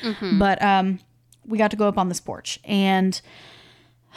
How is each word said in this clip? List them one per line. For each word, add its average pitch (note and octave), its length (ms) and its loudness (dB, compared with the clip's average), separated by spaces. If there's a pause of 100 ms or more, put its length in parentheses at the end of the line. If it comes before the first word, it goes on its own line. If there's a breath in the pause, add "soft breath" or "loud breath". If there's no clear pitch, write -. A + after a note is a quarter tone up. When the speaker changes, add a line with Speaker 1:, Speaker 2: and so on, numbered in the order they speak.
Speaker 1:
Mm-hmm. G3+ 380 -2
Speaker 2:
But, G3 220 2
um, F#3+ 380 2 (460)
we A3 120 -4
got G#3+ 140 2
to G#3+ 60 -6
go G#3 100 2
up G3+ 100 -2
on F3+ 120 2
this F3 100 -6
porch. - 460 -12
And F#3+ 540 2 (960 loud breath)